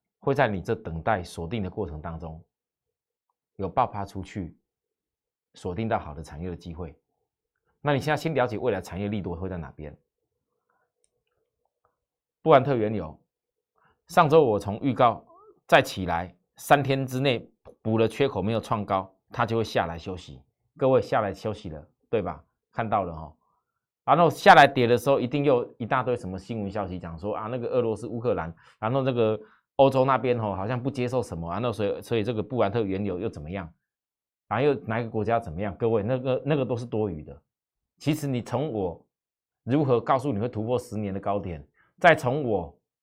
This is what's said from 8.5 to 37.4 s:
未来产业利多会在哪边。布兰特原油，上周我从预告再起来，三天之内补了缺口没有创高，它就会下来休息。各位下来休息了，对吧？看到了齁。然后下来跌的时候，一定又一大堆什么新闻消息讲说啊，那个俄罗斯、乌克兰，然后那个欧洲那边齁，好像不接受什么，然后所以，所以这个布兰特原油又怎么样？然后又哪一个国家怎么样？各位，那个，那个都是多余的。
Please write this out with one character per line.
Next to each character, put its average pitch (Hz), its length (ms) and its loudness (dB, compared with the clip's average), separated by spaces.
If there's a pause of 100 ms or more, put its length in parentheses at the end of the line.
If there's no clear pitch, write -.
未 123 120 0
来 95 80 -2
产 90 220 -8
业 104 60 -2
利 104 160 -4
多 85 120 -6
会 90 140 -8
在 92 80 -6
哪 71 140 -12
边。 73 260 -16 (2500)
布 160 100 8
兰 131 100 10
特 135 120 2
原 113 180 0
油， 82 260 -8 (880)
上 170 220 4
周 156 140 8
我 107 160 4
从 101 220 -4
预 135 120 0
告 113 320 2 (400)
再 151 160 8
起 98 240 -6
来， 87 300 -4 (220)
三 147 260 4
天 135 200 0
之 127 160 -6
内 131 320 -2 (300)
补 110 160 0
了 113 100 4
缺 135 220 0
口 110 100 -4
没 98 120 -2
有 113 80 0
创 104 260 -4
高， 95 260 -2 (200)
它 117 160 -2
就 113 100 -2
会 113 60 0
下 104 240 0
来 82 100 -8
休 92 180 -10
息。 71 280 -18 (340)
各 135 120 2
位 127 120 6
下 127 200 0
来 98 120 -2
休 110 180 -6
息 92 180 -10
了， 76 180 -14 (200)
对 110 140 0
吧？ 82 220 -8 (280)
看 117 160 -6
到 104 160 0
了 85 100 -6
齁。 78 200 -14 (720)
然 135 100 4
后 165 140 6
下 - 240 8
来 147 140 12
跌 127 180 2
的 117 100 6
时 117 140 0
候， 139 100 4
一 - 80 -2
定 143 160 -2
又 131 360 2
一 120 60 -4
大 127 180 0
堆 123 120 0
什 95 140 -8
么 95 80 -6
新 110 240 -8
闻 98 80 -4
消 98 180 -4
息 90 120 -8
讲 82 180 -12
说 98 180 -4
啊， 101 120 -6
那 123 100 -6
个 120 100 -6
俄 123 140 0
罗 113 140 0
斯、 113 100 -10
乌 117 140 -8
克 113 160 0
兰， 82 180 -4 (240)
然 113 160 -2
后 135 80 2
那 131 100 0
个 110 280 2 (380)
欧 135 120 8
洲 131 160 4
那 131 140 4
边 123 180 2
齁， 107 180 -2
好 95 120 -4
像 123 140 -4
不 131 100 -2
接 123 160 -4
受 120 160 -2
什 98 120 -8
么， 82 160 -6
然 98 120 -4
后 120 100 -2
所 104 100 -4
以， 95 180 -2
所 - 140 -4
以 107 80 2
这 113 80 -2
个 107 120 -4
布 120 180 -4
兰 98 100 2
特 113 120 -2
原 95 200 -2
油 92 140 -4
又 101 100 -6
怎 110 140 -8
么 73 80 -12
样？ 90 220 -10 (760)
然 107 120 -2
后 131 60 2
又 143 100 4 (100)
哪 110 140 -2
一 123 40 -4
个 113 60 -8
国 110 160 -4
家 113 140 2
怎 92 120 -8
么 80 80 -10
样？ 98 160 -4
各 117 140 0
位， 110 140 2
那 127 160 -2
个， 131 260 -2
那 147 100 0
个 135 80 0
都 120 140 -2
是 120 80 -8
多 107 240 -2
余 78 140 -8
的。 - 160 -18 (580)